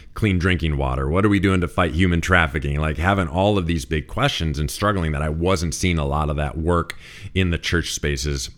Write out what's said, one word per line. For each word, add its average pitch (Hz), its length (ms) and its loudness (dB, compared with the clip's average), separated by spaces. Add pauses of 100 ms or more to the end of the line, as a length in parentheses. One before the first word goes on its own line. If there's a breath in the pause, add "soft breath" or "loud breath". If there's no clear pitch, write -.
(160 loud breath)
clean 95 240 2
drinking 80 380 2
water? 67 320 -2
What 95 160 2
are 107 40 2
we 101 100 4
doing 95 220 2
to 85 60 0
fight 87 260 0
human 87 280 2
trafficking? 80 580 2
Like, 78 180 -2
having 92 300 2
all 95 300 2
of 87 100 -2
these 82 180 -2
big 78 220 -4
questions 82 520 -2
and 73 120 -2
struggling 98 400 0
that 71 100 -2
I 78 80 -2
wasn't 85 460 0
seeing 87 240 2
a 71 60 0
lot 73 240 0
of 76 80 -2
that 73 200 -4
work 82 400 0 (360 loud breath)
in 92 180 2
the 80 60 0
church - 360 -2
spaces 71 640 -4